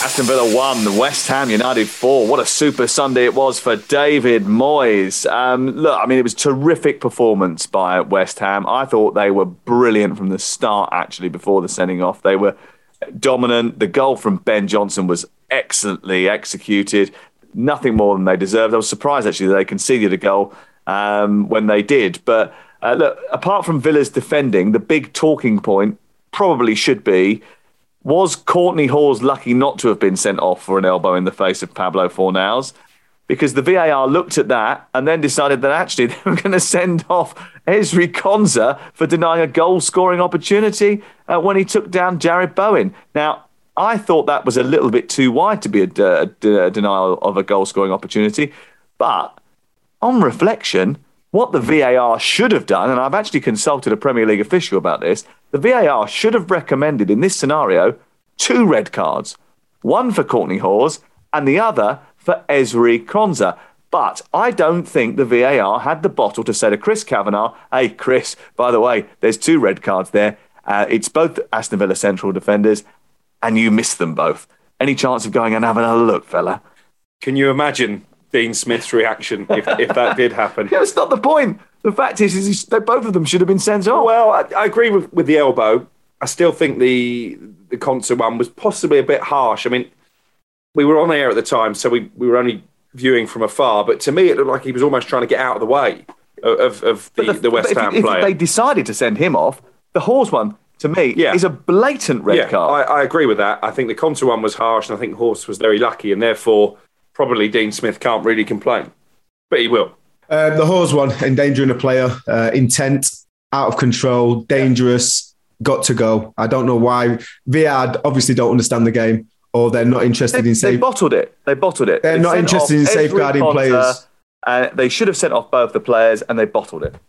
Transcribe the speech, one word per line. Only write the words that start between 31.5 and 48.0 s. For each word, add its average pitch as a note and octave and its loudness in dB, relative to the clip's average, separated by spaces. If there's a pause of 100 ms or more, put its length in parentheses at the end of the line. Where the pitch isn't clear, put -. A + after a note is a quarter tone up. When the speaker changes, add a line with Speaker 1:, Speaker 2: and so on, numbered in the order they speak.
Speaker 1:
of F2+ -16
Pablo F#2 -2
Fornals? F#2+ -2 (540)
Because C3+ -2
the - 0
V F3+ 2
A E3+ 2
R C3+ 0
looked E3+ -2
at C3 0
that A#2 -2
and C3 0
then D#3+ 0
decided C#3+ 0
that C#3 2
actually E3 -2
<laughs> - -
they A#2+ -6
were F3+ -2
gonna F3+ 0
send F3+ -2
off F3 0 (320)
Ezri F3 2
Konsa D3 0 (140)
for D#3+ -2
denying E3 0
a D#3+ 0
goal-scoring F3+ 2
opportunity, G3+ 0 (260)
uh, E3+ 0
when F#3+ 0
he F#3+ 2
took G#3+ -2
down F3+ -2
Jared E3+ 0
Bowen. F#3+ 0 (220)
Now, D3+ -2 (300)
I G#3 0
thought D#3+ -2
that D3 -2
was B2 -2
a B2+ 0
little B2+ 2
bit - -6
too C3 0
wide G3+ 0
to A2 -6
be G2+ 2
a, F#2 0
a, G#2 2
a F#2 2
denial G2 0
of G2 -2
a G2 -2
goal-scoring G2 0
opportunity, G#2+ -2 (460)